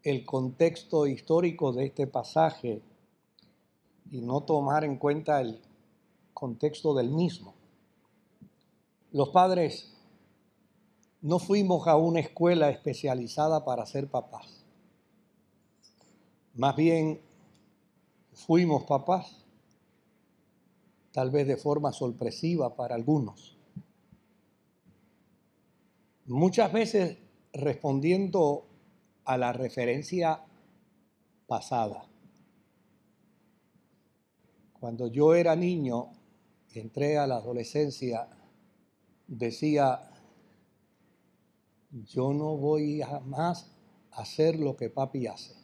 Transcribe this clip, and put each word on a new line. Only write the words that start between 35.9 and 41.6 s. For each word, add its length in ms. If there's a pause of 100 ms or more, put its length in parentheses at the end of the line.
y 80
entré 380
a 80
la 100
adolescencia, 920 (960)
decía: 840 (1800)